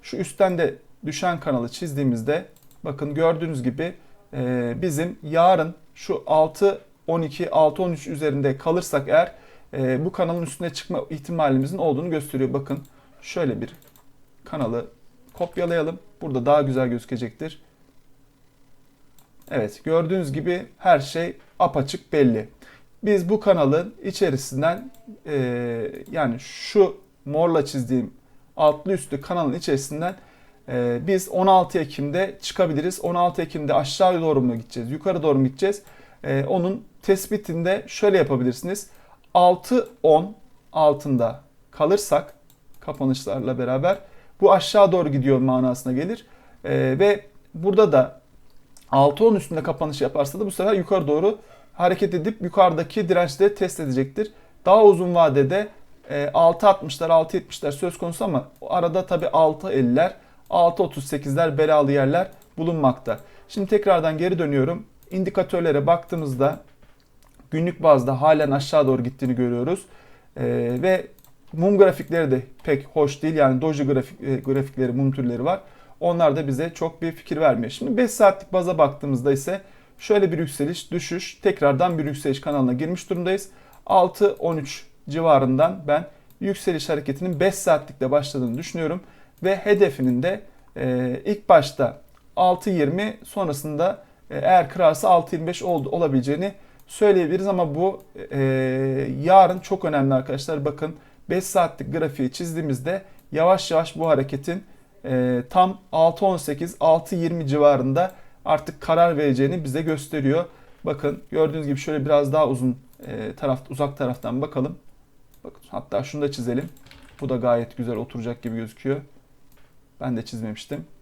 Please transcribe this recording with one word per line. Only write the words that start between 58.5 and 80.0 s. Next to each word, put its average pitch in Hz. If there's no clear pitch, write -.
o -
arada 175
tabii 170
altı 156
elliler, 135
altı 170
otuz 143
sekizler 143
belalı 151
yerler 143
bulunmakta. 147
Şimdi 196
tekrardan 175
geri 180
dönüyorum. 147
İndikatörlere 175
baktığımızda 156
günlük 170
bazda 135
halen 151
aşağı 139
doğru 131
gittiğini 127
görüyoruz. 123
E, 123
ve 185
mum 185
grafikleri 165
de 123
pek 139
hoş 143
değil. 160
Yani 131
doji 147
grafik, 131
e, 131
grafikleri, 135
mum 135
türleri 123
var. 180
Onlar 170
da 151
bize 156
çok 165
bir 165
fikir -
vermiyor. 127
Şimdi 240
beş 240
saatlik -
baza 180
baktığımızda 139
ise 175
şöyle 196